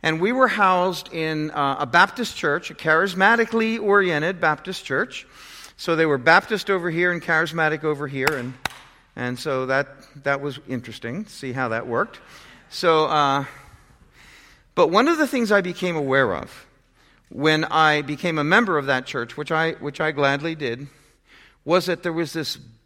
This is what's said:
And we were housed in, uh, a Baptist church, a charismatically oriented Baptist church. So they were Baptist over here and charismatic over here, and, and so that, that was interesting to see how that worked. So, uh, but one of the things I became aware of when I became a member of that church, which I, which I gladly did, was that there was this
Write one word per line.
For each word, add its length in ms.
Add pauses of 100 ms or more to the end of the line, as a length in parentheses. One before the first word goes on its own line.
And 200
we 100
were 160
housed 640
in, 400
uh, 280
a 60
Baptist 520
church, 340
a 20
charismatically 1080
oriented 580
Baptist 460
church. 420 (480)
So 220
they 80
were 120
Baptist 520
over 200
here 220
and 100
charismatic 640
over 240
here, 260
and, 200 (600)
and 220
so 300
that, 200 (360)
that 180
was 260
interesting 580
to 60
see 220
how 160
that 180
worked. 320 (540)
So, 320
uh, 400 (1300)
but 160
one 180
of 120
the 80
things 240
I 100
became 340
aware 380
of 320 (640)
when 360
I 360
became 380
a 40
member 360
of 80
that 180
church, 320
which 140
I, 220
which 280
I 100
gladly 440
did, 320 (800)
was 200
that 160
there 100
was 220
this 240 (280)